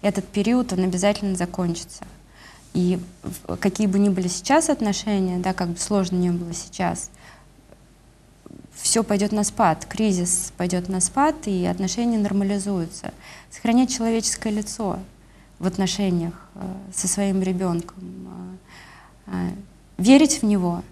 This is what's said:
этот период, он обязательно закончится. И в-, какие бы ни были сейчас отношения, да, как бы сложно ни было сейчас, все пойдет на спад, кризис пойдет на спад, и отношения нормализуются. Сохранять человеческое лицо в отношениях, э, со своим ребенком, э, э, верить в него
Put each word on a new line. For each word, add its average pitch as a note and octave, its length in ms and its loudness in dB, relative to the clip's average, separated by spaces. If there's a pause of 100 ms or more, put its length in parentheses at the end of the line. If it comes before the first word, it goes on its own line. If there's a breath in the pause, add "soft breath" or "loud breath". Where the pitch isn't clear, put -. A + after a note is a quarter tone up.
этот G3 240 0
период, A3 460 2
он F#3 120 2
обязательно G3 500 0
закончится. F3 680 -4 (720 loud breath)
И F3+ 260 2 (220)
в-, - 340 -8
какие G3 300 0
бы F#3+ 120 2
ни G3+ 120 4
были F#3 180 0
сейчас D4+ 400 2
отношения, G3+ 720 0
да, F#3 140 -2
как F3+ 180 -2
бы F3 80 -6
сложно F#3 380 0
ни F3+ 140 2
было E3+ 220 -4
сейчас, - 580 -4 (1700 loud breath)
все - 220 2
пойдет G#3 300 2
на G#3 100 2
спад, G3+ 440 2
кризис F#3 680 0
пойдет F3+ 320 -2
на F#3 120 -2
спад, C4+ 340 2 (120)
и F#3 200 0
отношения G#3 520 0
нормализуются. G3 920 -2 (380 loud breath)
Сохранять A#3+ 400 2
человеческое A3+ 640 -2
лицо G#3 460 -4 (600 soft breath)
в E3+ 80 -4
отношениях, F3+ 680 0 (200)
э, G3 60 -14 (340)
со - 140 -4
своим G3 340 0
ребенком, F3+ 560 -2 (1300 loud breath)
э, G3 60 -10
э, F3+ 180 -2 (480)
верить C4+ 440 6
в - 20 -2
него F3+ 480 2